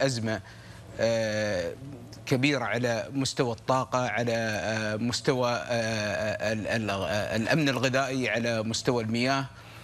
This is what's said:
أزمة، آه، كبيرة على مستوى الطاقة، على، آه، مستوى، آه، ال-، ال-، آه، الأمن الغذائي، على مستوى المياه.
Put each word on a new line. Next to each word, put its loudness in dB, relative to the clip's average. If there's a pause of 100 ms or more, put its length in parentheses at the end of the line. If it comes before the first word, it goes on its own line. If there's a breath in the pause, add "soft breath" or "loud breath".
أزمة، 0 (600 loud breath)
آه، 0 (540)
كبيرة 4
على 0
مستوى 0
الطاقة، 2
على، 0
آه، 0
مستوى، 2
آه، 0
ال-، -2
ال-، 0
آه، 0
الأمن 2
الغذائي، 2
على 0
مستوى 0
المياه. 2 (380 loud breath)